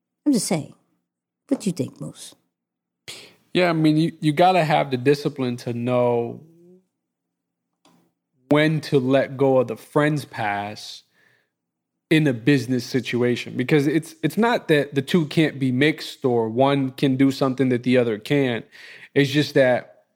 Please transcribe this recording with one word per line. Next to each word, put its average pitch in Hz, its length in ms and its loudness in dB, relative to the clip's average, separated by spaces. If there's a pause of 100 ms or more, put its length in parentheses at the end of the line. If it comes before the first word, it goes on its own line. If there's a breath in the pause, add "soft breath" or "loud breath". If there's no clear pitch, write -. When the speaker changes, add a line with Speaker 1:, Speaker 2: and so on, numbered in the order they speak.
(280)
Speaker 1:
I'm 285 60 4
just 208 140 0
saying. - 280 -6 (720)
What 269 140 -4
do 202 80 -4
you 170 40 -2
think, - 260 -8
Moose? - 360 -16 (1160 loud breath)
Speaker 2:
Yeah, 175 160 2
I 165 40 0
mean, 156 240 4
you, 160 220 2
you 151 120 2
gotta 175 320 4
have 151 280 0
the 127 60 0
discipline 131 600 0
to 120 160 -8
know 120 680 -2 (2000)
when 151 320 2
to 147 180 0
let 131 380 0
go 135 200 2
of 123 100 2
the 113 80 -8
friends 147 500 -2
pass 104 800 -8 (1080)
in 156 160 2
a 131 60 0
business 123 520 -2
situation, 120 720 -4
because 139 300 2
it's, 156 340 -2
it's 156 160 -4
not 233 300 0
that 147 260 0
the 139 80 0
two 160 240 0
can't 147 320 0
be 131 140 -2
mixed 143 520 -2
or 117 260 0
one 135 420 0
can 135 260 0
do 135 140 4
something 131 380 0
that 123 140 0
the 127 140 2
other 117 220 0
can't. 131 440 -2 (520 loud breath)
It's 139 160 2
just 147 240 0
that 127 480 2 (120)